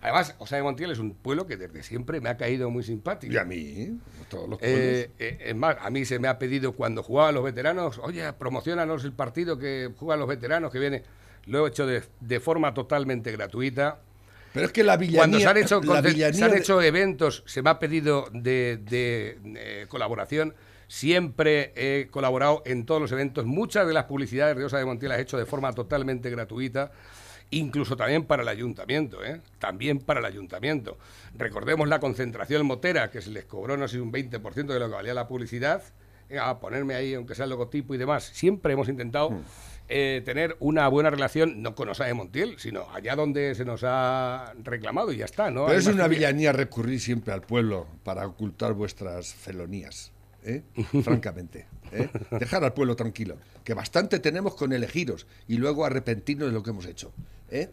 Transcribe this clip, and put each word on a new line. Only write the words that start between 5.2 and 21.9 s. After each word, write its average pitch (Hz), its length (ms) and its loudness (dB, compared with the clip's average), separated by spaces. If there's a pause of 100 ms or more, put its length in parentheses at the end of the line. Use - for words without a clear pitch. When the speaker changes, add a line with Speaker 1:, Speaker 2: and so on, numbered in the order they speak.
Speaker 1:
eh, 117 100 -6
es 110 60 -4
más, 147 240 2
a 101 100 -6
mí 135 160 -2
se 123 120 -2
me 127 100 0
ha 123 100 0
pedido 131 340 -2
cuando 113 300 -4
jugaban 147 320 4
los 127 100 0
veteranos, 139 580 -2
oye, 165 320 -6
promocionanos 156 680 -4
el 135 80 -6
partido 139 460 -4
que 131 400 -4
juegan 151 220 0
los 131 80 -2
veteranos, 139 440 -2
que 127 60 -4
viene. 139 240 0 (440)
Lo 143 200 2
he - 20 2
hecho 139 180 -2
de, 127 160 0 (180)
de 120 200 -2
forma 156 340 2
totalmente 131 580 0
gratuita. 123 680 -2 (520)
Speaker 2:
Pero 139 140 0
es - 60 -2
que 220 120 6
la 196 120 8
villanía, 165 240 6
Speaker 1:
Cuando 175 200 10
se 202 80 8
han 202 100 8
hecho 202 220 6
Speaker 2:
la 151 60 0
Speaker 1:
conce-, 147 260 6
Speaker 2:
villanía 156 260 4
Speaker 1:
se 214 60 6
han 226 60 8
Speaker 2:
de 202 80 8
Speaker 1:
hecho 185 240 6
eventos, 165 640 4
se - 160 -4
me 156 80 6
ha 160 80 6
pedido 147 540 2
de, 120 500 0
de, 117 560 -2 (180)
eh, 107 320 -12
colaboración. 127 680 -2 (460)
Siempre 151 760 4
he 135 340 0